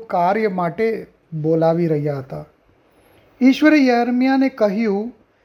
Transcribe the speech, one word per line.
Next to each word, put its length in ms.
કાર્ય 400
માટે 600
બોલાવી 460
રહ્યા 300
હતા. 280
ઈશ્વરે 440
યિર્મયાને 640
કહ્યું 640